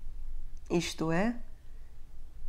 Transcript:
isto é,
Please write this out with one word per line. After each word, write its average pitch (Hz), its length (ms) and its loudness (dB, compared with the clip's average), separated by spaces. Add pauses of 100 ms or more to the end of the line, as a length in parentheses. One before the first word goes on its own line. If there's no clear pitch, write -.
(720)
isto 165 420 2
é, 220 240 4 (1120)